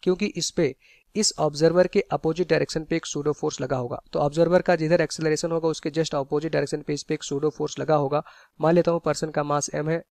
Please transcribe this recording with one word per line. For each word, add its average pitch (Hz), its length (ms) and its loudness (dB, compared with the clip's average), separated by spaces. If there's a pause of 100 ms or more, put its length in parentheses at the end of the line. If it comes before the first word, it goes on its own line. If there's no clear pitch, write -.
क्योंकि 185 240 0
इस 175 240 -4
पे, 143 260 0 (400)
इस 214 220 0
ऑब्जर्वर 160 480 4
के 196 140 2
अपोजिट 160 480 -2
डायरेक्शन 156 360 0
पे 165 120 -2
एक 160 100 -4
सूडो 147 260 -2
फोर्स 151 280 -4
लगा 135 160 -2
होगा, 127 260 -6 (100)
तो 165 60 -2
ऑब्जर्वर 165 440 4
का 180 140 2
जिधर 160 240 2
एक्सेलरेशन 156 520 -2
होगा 165 160 0
उसके 156 220 -4
just 160 240 -2
अपोजिट 147 380 -2
डायरेक्शन 151 300 -2
पे 147 120 -4
इस 143 80 -8
पे - 120 -2
एक 151 80 -8
सूडो 147 280 -2
फोर्स - 280 -6
लगा 139 160 2
होगा। 147 280 0 (380)
मान 160 140 4
लेता 170 160 4
हूँ 170 140 0
पर्सन 156 260 -2
का 151 120 -2
मास 147 320 0
m 151 140 -2
है 165 140 -2 (100)